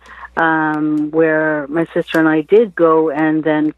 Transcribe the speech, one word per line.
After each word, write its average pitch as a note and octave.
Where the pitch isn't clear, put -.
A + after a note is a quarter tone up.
um, D#3
where D#3
my D#3+
sister E3+
and D#3+
I D#3
did G3+
go D#3+
and D#3
then D3+